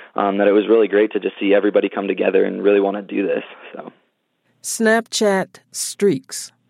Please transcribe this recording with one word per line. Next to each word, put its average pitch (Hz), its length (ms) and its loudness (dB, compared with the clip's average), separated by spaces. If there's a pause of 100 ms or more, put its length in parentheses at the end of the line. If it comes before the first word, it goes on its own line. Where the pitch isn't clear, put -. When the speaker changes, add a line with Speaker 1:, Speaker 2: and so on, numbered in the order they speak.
(140)
Speaker 1:
um, 101 240 -2
that 101 100 4
it 101 40 4
was 101 140 4
really 107 220 4
great 107 240 2
to 104 80 -4
just 92 180 -6
see 98 140 0
everybody 101 380 2
come 98 180 -6
together 95 360 0
and 98 180 -6
really 101 180 4
wanna 98 220 -2
do 101 240 -6
this, 87 180 -4 (300)
so. - 180 -18 (720)
Speaker 2:
Snapchat 220 960 0 (120)
streaks. - 800 -4 (200)